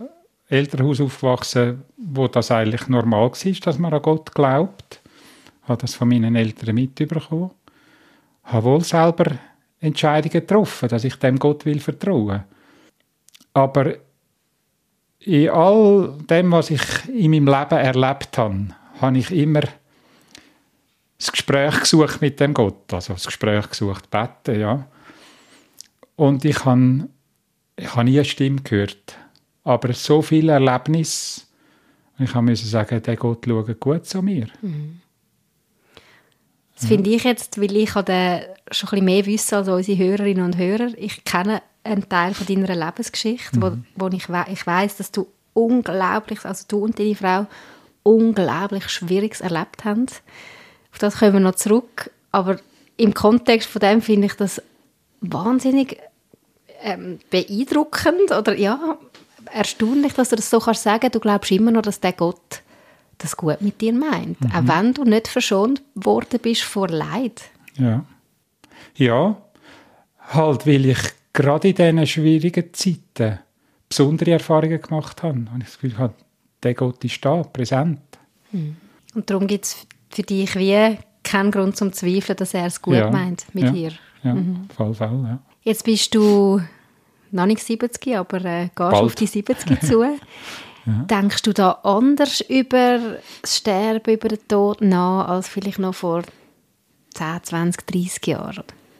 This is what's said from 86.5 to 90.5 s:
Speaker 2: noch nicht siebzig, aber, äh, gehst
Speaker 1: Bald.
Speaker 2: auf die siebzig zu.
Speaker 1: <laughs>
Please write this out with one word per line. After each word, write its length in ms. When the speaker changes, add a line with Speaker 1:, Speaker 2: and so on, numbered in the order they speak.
Speaker 2:
noch 160
nicht 160
siebzig, 540
aber, 280
äh, 200
gehst 120
Speaker 1:
Bald. 180
Speaker 2:
auf 220
die 100
siebzig 540
zu. 240
Speaker 1:
<laughs> 140